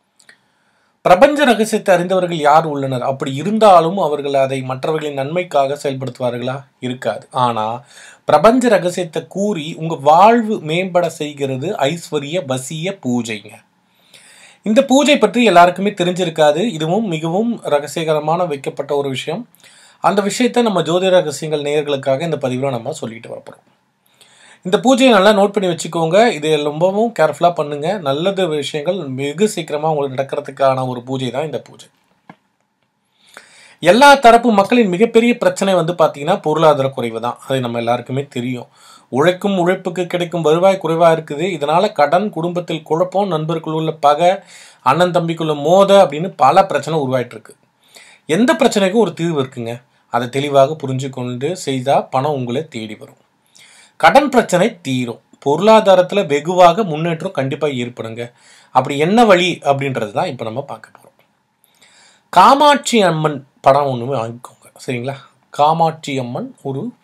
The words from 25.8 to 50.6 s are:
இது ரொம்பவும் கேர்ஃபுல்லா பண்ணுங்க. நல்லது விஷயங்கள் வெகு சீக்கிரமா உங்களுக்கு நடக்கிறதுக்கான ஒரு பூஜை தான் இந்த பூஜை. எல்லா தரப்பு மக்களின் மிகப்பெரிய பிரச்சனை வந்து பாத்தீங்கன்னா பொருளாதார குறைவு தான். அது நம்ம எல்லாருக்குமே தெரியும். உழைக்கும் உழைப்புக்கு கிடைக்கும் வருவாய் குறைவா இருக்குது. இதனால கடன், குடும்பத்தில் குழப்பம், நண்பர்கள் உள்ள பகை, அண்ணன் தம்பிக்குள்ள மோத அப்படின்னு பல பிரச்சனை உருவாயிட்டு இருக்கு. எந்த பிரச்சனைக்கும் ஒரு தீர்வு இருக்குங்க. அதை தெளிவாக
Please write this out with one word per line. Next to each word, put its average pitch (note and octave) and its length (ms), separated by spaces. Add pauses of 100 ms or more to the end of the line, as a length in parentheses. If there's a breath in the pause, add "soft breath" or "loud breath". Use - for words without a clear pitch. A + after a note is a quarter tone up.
இது D3+ 160 (140)
ரொம்பவும் F#3+ 500
கேர்ஃபுல்லா E3 380
பண்ணுங்க. D3+ 480
நல்லது F3 500
விஷயங்கள் D3+ 500 (140)
வெகு D3 360
சீக்கிரமா D3+ 400
உங்களுக்கு C#3+ 280
நடக்கிறதுக்கான C3+ 720
ஒரு B2 140
பூஜை B2+ 280
தான் C3+ 140
இந்த C3+ 140
பூஜை. - 280 (2000 soft breath)
எல்லா B3 320
தரப்பு A#3+ 380
மக்களின் G#3 360
மிகப்பெரிய A3+ 480
பிரச்சனை F#3 380
வந்து E3+ 180
பாத்தீங்கன்னா D#3 480
பொருளாதார D3+ 480
குறைவு A#2 320
தான். A#2 200
அது C3+ 200
நம்ம A#2+ 180
எல்லாருக்குமே A#2+ 500
தெரியும். B2 400 (440 soft breath)
உழைக்கும் F3+ 460
உழைப்புக்கு F3+ 480
கிடைக்கும் F3 360
வருவாய் F3+ 400
குறைவா E3 300
இருக்குது. D#3+ 400
இதனால E3 400
கடன், E3 380
குடும்பத்தில் E3+ 520
குழப்பம், F#3 460
நண்பர்கள் D#3+ 440
உள்ள D#3+ 280
பகை, D3+ 300 (520 loud breath)
அண்ணன் E3 320
தம்பிக்குள்ள E3 480
மோத F#3 360
அப்படின்னு F3 380
பல E3 300
பிரச்சனை D3+ 320
உருவாயிட்டு B2+ 380
இருக்கு. - 180 (760 soft breath)
எந்த G#3+ 240
பிரச்சனைக்கும் G#3+ 520
ஒரு F3 100
தீர்வு E3 260
இருக்குங்க. A#2+ 340 (380)
அதை A#2+ 160
தெளிவாக C#3 480